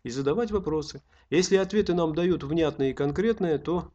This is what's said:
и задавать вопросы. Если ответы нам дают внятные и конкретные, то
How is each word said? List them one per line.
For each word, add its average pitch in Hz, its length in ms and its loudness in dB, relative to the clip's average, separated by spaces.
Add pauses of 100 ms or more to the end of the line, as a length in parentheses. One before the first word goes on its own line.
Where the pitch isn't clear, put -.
и 123 80 -8
задавать 143 400 0
вопросы. 156 500 -4 (300)
Если 185 260 4
ответы 190 380 2
нам 160 200 2
дают 170 280 0
внятные 143 480 0
и 127 40 -2
конкретные, 165 640 0
то 170 360 -4